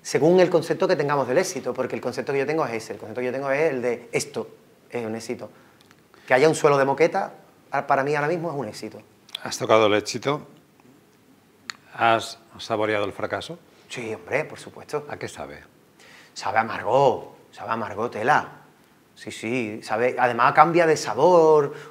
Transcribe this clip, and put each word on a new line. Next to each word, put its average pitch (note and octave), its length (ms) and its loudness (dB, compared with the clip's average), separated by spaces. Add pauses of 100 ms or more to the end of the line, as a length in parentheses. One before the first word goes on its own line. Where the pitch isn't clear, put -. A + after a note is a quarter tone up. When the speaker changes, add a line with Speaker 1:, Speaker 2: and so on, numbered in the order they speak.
Speaker 1:
según D#3+ 380 4
el F3 100 6
concepto D#3+ 380 0
que F#3 80 2
tengamos C#3+ 320 -2
del C3 120 2
éxito, C3 340 -4
porque B2+ 220 -4
el G#2+ 60 -8
concepto B2 300 -6
que C#3 80 -2
yo C3+ 60 0
tengo D3+ 200 -2
es A#2 80 -6
ese, A2 200 -8
el G2+ 60 -12
concepto A2 220 -10
que B2+ 40 -4
yo B2 80 -4
tengo C3+ 180 -4
es D3 200 0
el B2+ 100 -4
de A#2 300 -4
esto B2 360 -6 (420)
es A#2+ 160 -8
un A2 100 -6
éxito. A2+ 340 -10 (800)
Que B2+ 80 4
haya C#3 120 6
un D#3+ 80 4
suelo C#3+ 220 4
de C3+ 80 4
moqueta, D#3 480 0 (380)
a-, C#3 140 -2
para C3+ 180 2
mí D3 120 -2
ahora D3 120 0
mismo E3+ 220 -2
es C#3+ 60 -8
un C3 120 -6
éxito. G#2+ 340 -12 (420)
Speaker 2:
¿Has - 140 -8
tocado A2 300 6
el G2+ 80 4
éxito? C3+ 520 -4 (1500)
¿Has A2+ 460 0 (200)
saboreado G#2+ 440 -2
el G2 80 -4
fracaso? G#2 480 -8 (300)
Speaker 1:
Sí, A2 240 -10
hombre, G#2 320 -6
por B2+ 120 -16
supuesto. - 520 -10
Speaker 2:
¿A G2+ 80 -12
qué G#2+ 100 -12
sabe? C#2+ 320 -14 (760)
Speaker 1:
Sabe G2+ 260 -2
amargo, A2 760 0 (160)
sabe A2 200 -10
amargo, A2 380 -6
tela. A2+ 420 0 (640)
Sí, - 160 -16
sí, A2+ 520 -6
sabe, A#2+ 340 -2
además B2 360 0
cambia E3 340 4
de D#3 80 4
sabor, D3+ 800 4 (180)